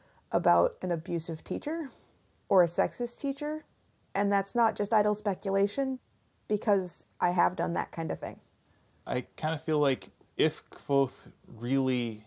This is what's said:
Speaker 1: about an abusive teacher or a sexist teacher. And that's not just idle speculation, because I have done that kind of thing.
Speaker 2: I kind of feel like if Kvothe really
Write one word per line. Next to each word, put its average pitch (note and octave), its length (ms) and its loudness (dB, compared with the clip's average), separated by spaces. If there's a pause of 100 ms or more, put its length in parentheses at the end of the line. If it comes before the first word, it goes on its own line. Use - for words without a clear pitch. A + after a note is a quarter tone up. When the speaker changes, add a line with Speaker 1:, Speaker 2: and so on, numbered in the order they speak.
(320)
Speaker 1:
about F3 500 2
an F3+ 100 -2
abusive E3 520 -4
teacher D4 440 -6 (600)
or F#3 140 8
a E3+ 40 2
sexist F#3 540 -2
teacher. D4 420 -4 (520)
And G3+ 160 0
that's G3 240 0
not A#3 200 2
just G#3 180 -2
idle G#3+ 200 4
speculation, G3+ 840 -2 (480)
because G3+ 600 0 (140)
I F3+ 80 2
have F3+ 260 2
done E3+ 180 -2
that - 180 -4
kind E3 180 -6
of D#3+ 100 -6
thing. - 200 -10 (680)
Speaker 2:
I B2 160 -4 (140)
kind D#3+ 180 -4
of C#3+ 80 -8
feel D#3 180 0
like C#3 300 2 (280)
if - 320 0
Kvothe - 600 -2 (160)
really A#2+ 800 -2